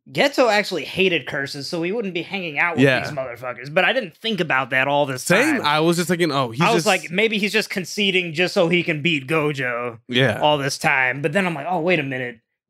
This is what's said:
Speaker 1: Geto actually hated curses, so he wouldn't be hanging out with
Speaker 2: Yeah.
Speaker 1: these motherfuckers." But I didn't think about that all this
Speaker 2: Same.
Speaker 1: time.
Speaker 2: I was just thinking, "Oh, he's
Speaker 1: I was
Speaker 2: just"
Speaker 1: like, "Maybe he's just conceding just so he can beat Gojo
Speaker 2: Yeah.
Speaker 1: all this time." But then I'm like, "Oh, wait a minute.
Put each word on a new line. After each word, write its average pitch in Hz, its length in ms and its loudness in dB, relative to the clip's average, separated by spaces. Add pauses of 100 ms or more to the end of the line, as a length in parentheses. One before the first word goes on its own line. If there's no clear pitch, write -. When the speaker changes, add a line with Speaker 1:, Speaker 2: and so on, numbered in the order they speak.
(120)
Speaker 1:
Geto 247 400 2
actually 190 340 -2
hated 175 420 -2
curses, 139 400 -8
so 165 160 -4
he 180 80 -4
wouldn't 196 240 -6
be 165 80 -4
hanging 170 340 -8
out 165 200 0
with 135 60 4
Speaker 2:
Yeah. 131 180 4
Speaker 1:
these 78 100 -6
motherfuckers." 123 600 -10
But 175 140 4
I 196 80 4
didn't 196 240 -4
think 214 220 -2
about 135 320 0
that 131 160 2
all 143 180 2
this 131 160 -4
Speaker 2:
Same. 254 360 2
Speaker 1:
time. 165 80 -4
Speaker 2:
I 151 160 2
was 165 160 4
just 175 100 -2
thinking, 170 240 0
"Oh, 135 180 0
he's 117 120 -4
Speaker 1:
I 190 120 6
was 226 100 4
Speaker 2:
just" - 40 0
Speaker 1:
like, 185 240 0
"Maybe 214 260 0
he's 190 160 -2
just 214 160 0
conceding 185 640 -2
just 175 220 0
so 170 140 4
he 175 120 2
can 156 220 -2
beat 139 240 0
Gojo 127 800 -2
Speaker 2:
Yeah. 120 340 2
Speaker 1:
all 151 160 4
this 135 220 -2
time." 135 420 2
But 151 120 -2
then 196 120 2
I'm 170 80 -2
like, 143 160 -8
"Oh, 180 120 -2
wait 170 180 2
a 143 40 -2
minute. 127 360 -6 (300)